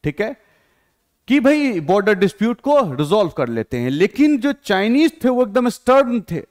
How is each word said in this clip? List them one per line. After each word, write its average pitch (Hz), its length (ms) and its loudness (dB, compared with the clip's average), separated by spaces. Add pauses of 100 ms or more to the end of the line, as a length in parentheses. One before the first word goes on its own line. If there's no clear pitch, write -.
ठीक 147 160 -6
है, 233 160 -6 (920)
कि 277 120 4
भाई 269 400 2
बॉर्डर 196 340 0
डिस्प्यूट 208 460 -2
को 262 340 0
रिजॉल्व 156 360 0
कर 127 180 -4
लेते 117 280 -6
हैं। 123 140 -4
लेकिन 240 480 0
जो 269 140 -2
चाइनीज 226 720 -2
थे 254 40 2
वो 247 140 0
एकदम 240 260 -2
स्टर्न 247 520 0
थे 170 200 -8 (100)